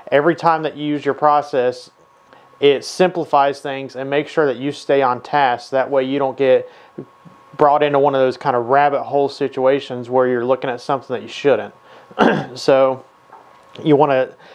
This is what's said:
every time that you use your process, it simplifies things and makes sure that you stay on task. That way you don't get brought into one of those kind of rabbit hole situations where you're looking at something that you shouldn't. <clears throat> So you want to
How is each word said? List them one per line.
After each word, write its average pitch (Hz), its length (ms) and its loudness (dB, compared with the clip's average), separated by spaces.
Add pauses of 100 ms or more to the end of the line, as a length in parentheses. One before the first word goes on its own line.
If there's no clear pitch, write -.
(100)
every 147 240 2
time 160 300 0
that 143 120 -6
you 147 80 -8
use 147 200 -4
your 139 100 0
process, 143 760 0 (720)
it 139 240 2
simplifies 147 760 0
things 135 360 -10
and 135 140 -8
makes 147 200 -2
sure 156 160 2
that 127 100 -2
you 139 160 -6
stay 139 300 0
on 123 200 0
task. 123 480 -2
That 135 200 -2
way 135 140 0
you 135 140 -4
don't 135 180 -2
get 127 320 2 (880)
brought 147 260 2
into 143 160 2
one 139 160 2
of 135 60 0
those 127 160 0
kind 131 200 -2
of 120 100 -2
rabbit 139 360 2
hole 139 260 -2
situations 131 840 -2
where 127 160 2
you're 123 180 -2
looking 131 240 -2
at 120 120 -6
something 131 340 -6
that 104 80 -8
you 107 60 -16
shouldn't. 107 460 -2 (440)
<clears throat> 170 360 0
So 131 500 2 (800)
you 151 140 4
want 143 160 2
to 131 220 0 (200)